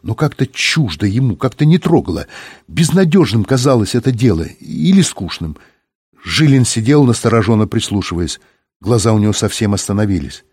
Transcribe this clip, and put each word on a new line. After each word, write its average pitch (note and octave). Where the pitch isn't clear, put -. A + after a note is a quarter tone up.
но -
как-то -
чуждо -
ему, A2+
как-то C3+
не E3
трогало. G2
Безнадёжным D3+
казалось B2
это B2
дело G#2+
или -
скучным. D#2+
Жилин C3+
сидел, C3+
настороженно A2+
прислушиваясь. F2+
Глаза A2
у A2
него G#2
совсем G#2
остановились. G2